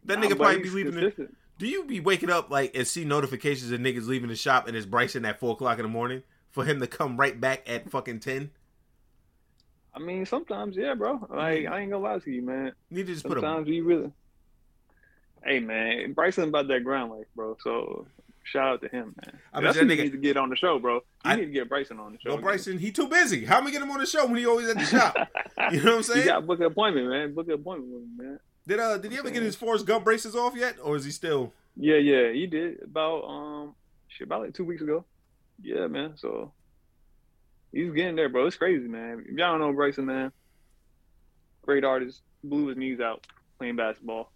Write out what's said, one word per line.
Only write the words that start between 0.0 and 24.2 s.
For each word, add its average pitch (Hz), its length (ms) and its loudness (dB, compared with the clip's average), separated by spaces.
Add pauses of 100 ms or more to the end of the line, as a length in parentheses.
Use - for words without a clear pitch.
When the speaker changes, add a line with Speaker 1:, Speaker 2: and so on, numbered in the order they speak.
Speaker 1:
That 208 140 0
Speaker 2:
Nah, 220 60 2
Speaker 1:
nigga 202 40 4
Speaker 2:
but 196 80 4
Speaker 1:
probably 190 220 8
be 180 40 -6
Speaker 2:
he's 185 100 -6
Speaker 1:
leaving 190 220 -2
the, 170 60 -2
Speaker 2:
consistent. 180 360 -2 (200)
Speaker 1:
do 202 100 -6
you 359 160 -4
be 269 160 -6
waking 175 300 2
up, 170 200 2
like, 139 280 2
and 123 100 0
see 170 160 -4
notifications 135 680 0
of 123 100 -2
niggas 123 260 -2
leaving 120 220 -2
the 110 80 -6
shop 127 320 2
and 113 80 -4
it's 107 80 -6
Bryson 120 400 0
at 107 160 -2
four 120 100 0
o'clock 117 280 0
in 117 40 -4
the 107 60 -4
morning 123 340 -4 (260)
for 135 140 -4
him 143 160 0
to 123 80 -2
come 131 300 -4
right 135 220 2
back 131 280 0
at 120 240 -6
fucking 117 300 -6
ten? 139 300 -6 (1400)
Speaker 2:
I - 60 -14
mean, 180 260 -6
sometimes, 208 520 -4
yeah, 269 160 -2
bro. 240 260 -2 (100)
Like, 160 340 0
Speaker 1:
Yeah. 160 100 -4
Speaker 2:
I 190 80 -4
ain't 196 100 -6
gonna 202 120 -2
lie 208 160 -2
to 147 120 -8
you, 123 100 -4
man. 131 300 -4 (180)
Speaker 1:
You 170 80 -6
need 190 100 -2
to 180 60 -6
just 151 120 -8
put 143 120 0
a - 40 0
Speaker 2:
Sometimes 156 260 -2
you 165 160 0
really, 160 280 2 (1300)
hey, 135 160 2
man, 113 540 -2
Bryson 170 320 2
about 147 240 0
that 127 160 2
grind 127 260 -2
life, 110 140 -14 (100)
bro. 110 260 -6
So - 440 -6 (380)
shout 135 320 0
out 113 80 -8
to - 60 -8
him, 113 240 -8 (120)
man. - 140 -20 (120)
Speaker 1:
I - 60 -6
bet 143 60 -2 (100)
Speaker 2:
That's - 60 2
Speaker 1:
that 156 60 8
Speaker 2:
who - 60 8
you 156 80 4
Speaker 1:
nigga 143 60 2
Speaker 2:
need 139 60 0
to 135 80 -8
get 139 180 2
on 135 120 0
the 127 60 -2
show, 156 240 2
bro. 120 160 2
You 123 60 -2 (240)
Speaker 1:
I - 100 4
Speaker 2:
need 214 100 -2
to 147 60 -8
get 131 160 -2
Bryson 135 320 -4
on 107 140 -14
the 117 60 -20
show, 117 100 -8
Speaker 1:
No, 147 60 0
Speaker 2:
man. 147 80 -6
Speaker 1:
Bryson, 196 340 0
he 196 140 -4
too 285 160 0
busy. 262 360 4
How 180 140 6
am 277 100 2
I 285 40 -4
get 285 100 -4
him 285 100 -6
on 277 80 -4
the 269 60 0
show 294 220 2